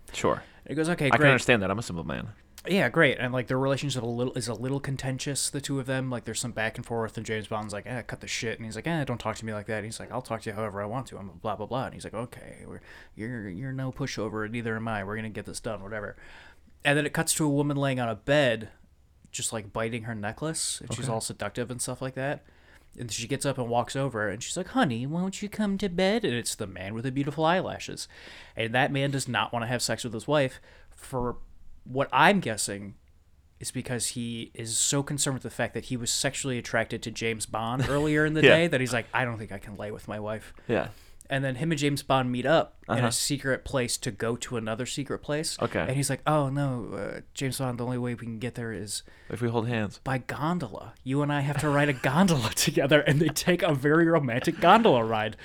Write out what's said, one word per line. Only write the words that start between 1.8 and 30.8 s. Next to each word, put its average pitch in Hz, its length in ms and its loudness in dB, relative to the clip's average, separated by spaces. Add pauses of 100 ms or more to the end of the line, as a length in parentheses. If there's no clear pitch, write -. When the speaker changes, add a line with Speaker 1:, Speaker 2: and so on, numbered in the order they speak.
Speaker 1:
simple 85 200 -6
man. 65 260 -6 (360)
Speaker 2:
Yeah, 170 220 4
great. 135 320 4
And, 123 140 -2
like, 127 140 -2
their 131 120 0
relationship 135 440 0
a - 20 -4
little, 120 300 -2
is 117 120 -2
a 120 60 -2
little 131 260 -4
contentious, 135 680 -4
the 143 100 -6
two 139 220 -4
of 117 40 -6
them. 131 240 -2
Like, 120 140 -4
there's 113 160 -6
some 120 140 -4
back 110 240 -2
and 120 80 -8
forth, 113 320 -2
and 113 80 -6
James 107 220 -4
Bond's 107 260 -4
like, 101 120 -8
"Eh, 117 180 -6
cut - 180 -10
the 104 60 -12
shit." - 300 -4
And 113 80 -10
he's 110 120 -8
like, 113 100 -6
"Eh, 165 160 0
don't 123 160 -4
talk 110 180 -4
to 110 80 -10
me 110 80 -4
like 104 120 -8
that." 110 120 -4
And 101 80 -4
he's 107 140 -10
like, 98 140 -14
"I'll 120 80 -4
talk 113 220 -6
to 113 60 -6
you 101 60 -8
however 101 260 -4
I 104 40 -4
want 117 220 -6
to. 113 100 -14
I'm 98 100 -10 (140)
blah, 104 160 -4
blah, 104 80 -6
blah." 117 200 -2
And - 80 -8
he's 90 120 -12
like, 85 80 -10
"Okay, 120 520 -10
we're, 95 140 -14 (360)
you're, 110 340 -8
you're 127 240 -8
no 131 180 -4
pushover, 107 540 -4
and 107 80 -8
neither 113 240 -2
am 113 100 -4
I. 107 160 -2
We're 104 140 -6
gonna 110 120 -6
get 104 160 -8
this - 140 -10
done, 104 240 -6
whatever." 104 320 -8 (720)
And 147 120 4
then 147 80 2
it 147 80 -2
cuts 165 220 2
to 160 100 2
a 147 40 4
woman 143 260 2
laying 139 240 2
on 120 80 0
a 110 80 -2
bed, 120 540 2 (640)
just, - 200 -4
like, 104 220 -8
biting 113 300 -2
her 117 120 -6
necklace, 113 640 -4
and - 140 -8
she's 127 120 -4
Speaker 1:
Okay. 123 80 0
Speaker 2:
all 110 80 0
seductive 113 480 -6
and 123 120 -6
stuff 127 200 -6
like 131 140 -6
that. 139 300 -4 (520)
And 117 140 -6
she 113 160 -4
gets 135 180 -2
up 139 120 0
and 123 100 -2
walks 117 300 0
over, 113 320 0
and 92 120 -6
she's - 140 -8
like, 185 140 -6
"Honey, 131 360 2
won't 175 360 -4
you 208 80 -6
come 202 300 0
to 202 100 0
bed?" 190 340 2
And 143 100 2
it's 117 220 -2
the 107 120 -6
man 95 260 -8
with 113 100 -6
the 131 80 -2
beautiful 143 320 0
eyelashes. 156 640 0 (480)
And 113 180 -2
that 131 160 4
man 139 220 0
does 135 160 -2
not 113 240 0
wanna 117 160 -2
have 123 140 0
sex - 240 -2
with 117 80 -6
his 110 160 -6
wife 143 320 2 (280)